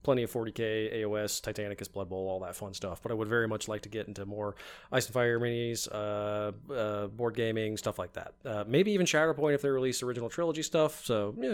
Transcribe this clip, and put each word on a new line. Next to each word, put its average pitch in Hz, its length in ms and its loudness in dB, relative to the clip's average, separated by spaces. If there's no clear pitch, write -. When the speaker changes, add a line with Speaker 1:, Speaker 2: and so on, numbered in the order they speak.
Speaker 1:
plenty 127 220 4
of 110 80 -2
forty 113 200 -2
K, 110 500 0
A 107 60 0
O 104 80 0
S, 107 240 0
Titanicus, 101 520 -6
Blood 98 180 -4
Bowl, 95 180 -2
all 92 120 -2
that 90 160 -8
fun 98 180 -8
stuff. 92 300 -6
But 113 80 -4
I 117 40 -2
would 110 120 0
very 113 200 4
much 107 200 -4
like 107 160 -4
to 104 60 -12
get 107 180 -6
into 101 180 -8
more 104 300 -4
Ice 127 140 2
and - 80 -10
Fire 120 260 4
minis, 117 520 0
uh, 104 600 -2
uh, 107 360 0
board 113 260 -2
gaming, 110 420 2
stuff 104 220 -2
like 90 140 -6
that. - 200 -10
Uh, 107 220 -2
maybe 160 280 4
even 185 120 4
Shatterpoint 151 480 4
if 139 80 2
they 143 80 2
release 131 320 2
original 120 280 -2
trilogy 160 340 0
stuff. 156 420 2
So, 107 320 2
yeah, 254 120 -2
Speaker 2:
Uh, 226 40 2